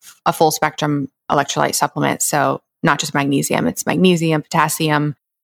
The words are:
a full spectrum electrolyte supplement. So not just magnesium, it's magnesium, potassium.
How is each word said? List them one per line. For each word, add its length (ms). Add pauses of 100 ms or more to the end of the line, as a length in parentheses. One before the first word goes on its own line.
(240)
a 80
full 200
spectrum 580 (180)
electrolyte 460
supplement. 480
So 400 (220)
not 160
just 140
magnesium, 520
it's 200
magnesium, 560
potassium. 720 (260)